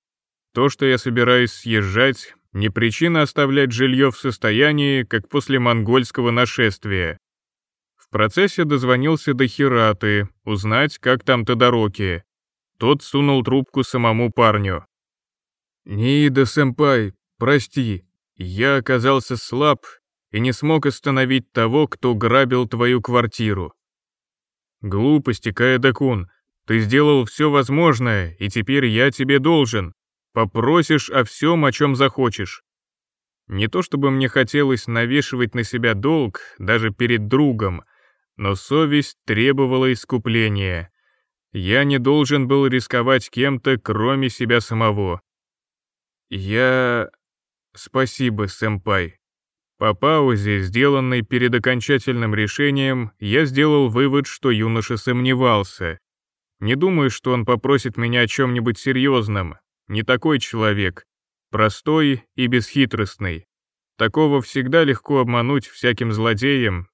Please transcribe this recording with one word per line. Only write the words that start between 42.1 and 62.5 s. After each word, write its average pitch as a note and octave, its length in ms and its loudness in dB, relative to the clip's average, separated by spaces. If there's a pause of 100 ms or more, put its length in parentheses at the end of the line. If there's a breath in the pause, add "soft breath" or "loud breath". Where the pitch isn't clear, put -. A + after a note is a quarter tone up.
был C#3 200 2
рисковать B2 640 0
кем-то, C3 460 -2
кроме B2 520 -2
себя A#2+ 300 0
самого. G#2 640 -2 (1080)
«Я... A#2+ 800 -2 (640)
Спасибо, B2 720 -4
сэмпай». G2 720 -4 (640)
По G#2 160 0
паузе, A#2+ 640 2
сделанной B2+ 640 0
перед B2 320 0
окончательным A#2+ 800 0
решением, C3 800 -2
я A2+ 280 0
сделал C#3+ 420 2
вывод, C3+ 400 0
что - 240 -2
юноша A2+ 460 -2
сомневался. A#2+ 1000 -2 (640)
Не G#2+ 160 -2
думаю, D#3 340 0
что - 220 -6
он A#2+ 140 -2
попросит B2 520 0
меня A#2 240 -2
о A#2+ 60 2
чём-нибудь B2 500 -2
серьёзном. A#2 800 -2 (320)
Не G#2 160 -4
такой C3 360 0
человек. G#2 640 -2 (440)
Простой C3+ 760 0 (100)
и B2+ 120 0
бесхитростный. A2 960 -2 (520)